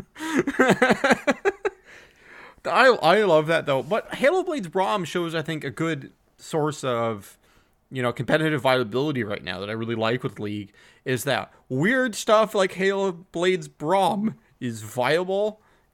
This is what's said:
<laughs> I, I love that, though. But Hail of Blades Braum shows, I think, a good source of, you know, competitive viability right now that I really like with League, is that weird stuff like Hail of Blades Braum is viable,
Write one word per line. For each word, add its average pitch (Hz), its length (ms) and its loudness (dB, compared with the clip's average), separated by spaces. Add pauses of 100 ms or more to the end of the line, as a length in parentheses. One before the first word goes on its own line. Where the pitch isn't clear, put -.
<laughs> - 140 -20
I, 262 1080 2 (1400)
I 208 560 6
love 156 240 6
that, 156 180 2
though. 135 180 0
But 175 340 -4
Hail 349 240 2
of 320 60 -2
Blades 277 220 -6
Braum 190 380 0
shows, 170 280 -4
I 165 60 -2
think, 156 240 -6
a 139 60 -6
good 160 420 -4 (240)
source 151 480 -4
of, 117 540 -4 (520)
you 131 120 -6
know, 120 100 0
competitive 156 480 0
viability 127 640 0
right 104 180 -8
now 90 180 -8
that 101 100 -8
I - 40 -6
really 113 200 -6
like 113 280 -2
with 120 160 -8
League, 104 360 -8 (320)
is 127 180 -4
that 120 260 -2 (200)
weird 220 440 0
stuff 214 400 2
like 190 180 0
Hail 196 340 -2
of 175 260 -8
Blades 175 360 0
Braum 190 680 0 (260)
is 117 220 -6
viable, 185 800 -2 (320)